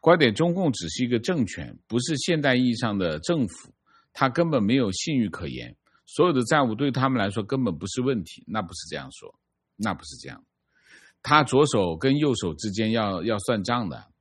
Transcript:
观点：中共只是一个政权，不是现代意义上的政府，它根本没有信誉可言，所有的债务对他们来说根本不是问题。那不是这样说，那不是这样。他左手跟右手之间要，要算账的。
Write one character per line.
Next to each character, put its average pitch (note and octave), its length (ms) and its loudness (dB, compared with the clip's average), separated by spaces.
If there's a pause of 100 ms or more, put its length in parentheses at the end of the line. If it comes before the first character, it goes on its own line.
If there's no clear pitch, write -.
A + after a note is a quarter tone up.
观 F3 160 6
点： B2+ 160 4
中 E3+ 220 2
共 F3+ 160 2
只 E2+ 180 -4
是 A#2+ 140 -2
一 A#2+ 40 0
个 A#2+ 120 2
政 D3 260 0
权， - 400 -10
不 A#2 140 -2
是 D3+ 180 -2
现 D#3+ 240 0
代 C3+ 140 4
意 B2+ 100 4
义 A#2+ 80 2
上 A2 240 0
的 E2 220 0
政 C#3 280 0
府， - 240 -14 (400)
它 - 160 0
根 E3 220 2
本 B2+ 140 2
没 A2 120 4
有 A#2 160 2
信 C#3+ 260 -2
誉 G#2+ 120 2
可 E2 180 -8
言， B1 280 -10 (300)
所 - 200 2
有 F3 80 4
的 B2+ 100 4
债 C#3+ 200 4
务 A2+ 100 0
对 C#3 160 0
他 C3 200 0
们 B2+ 100 0
来 G2 100 0
说 G2+ 140 -4
根 C3 200 -2
本 F2+ 140 -2
不 E2+ 80 -10
是 A2+ 160 -4
问 B2 220 -2
题。 - 240 -16
那 G#2+ 140 -4
不 E2+ 120 -8
是 - 140 -12
这 D#2+ 80 -10
样 C2 160 -10
说， - 260 -20 (380)
那 G2+ 180 -2
不 D2+ 120 -10
是 B1+ 100 -14
这 - 140 -16
样。 - 140 -18 (800)
他 D3 200 4
左 C3+ 220 4
手 F#2 320 0
跟 C3+ 200 2
右 D3 180 2
手 F#2+ 180 -4
之 G2 180 -6
间 A2 200 -2
要， G2+ 320 -2
要 G#2+ 160 0
算 A2 220 -2
账 A#2+ 280 -2
的。 - 180 -14 (140)